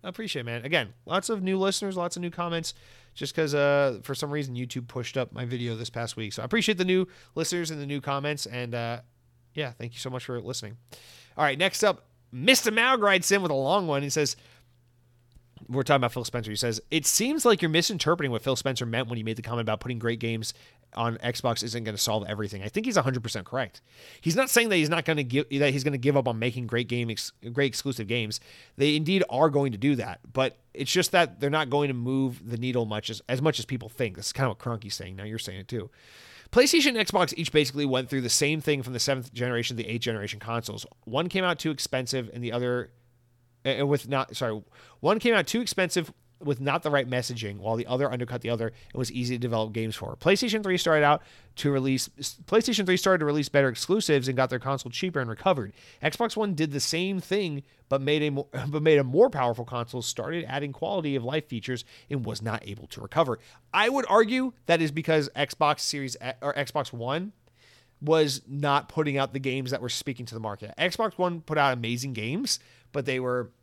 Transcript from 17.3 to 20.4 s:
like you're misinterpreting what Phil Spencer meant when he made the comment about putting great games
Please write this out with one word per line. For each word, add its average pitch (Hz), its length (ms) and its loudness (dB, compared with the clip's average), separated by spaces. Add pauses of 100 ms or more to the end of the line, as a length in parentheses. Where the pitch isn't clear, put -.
like 220 160 6
you're 170 80 0
misinterpreting 165 600 2
what 113 120 -2
Phil 131 120 2
Spencer 127 320 -2
meant 117 220 -2
when 117 80 -4
he 110 80 -4
made 113 120 -2
the 117 60 -10
comment 117 200 -4
about 110 180 -2
putting 123 180 -6
great 117 220 -2
games 113 340 -4 (400)